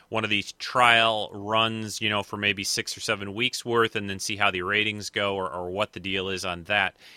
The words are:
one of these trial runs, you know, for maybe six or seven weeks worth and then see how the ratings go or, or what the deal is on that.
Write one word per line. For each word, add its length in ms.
one 140
of 60
these 220
trial 800
runs, 680
you 80
know, 120
for 140
maybe 280
six 320
or 40
seven 320
weeks 320
worth 320
and 140
then 80
see 180
how 140
the 120
ratings 460
go 280
or, 140
or 200
what 240
the 60
deal 280
is 160
on 200
that. 320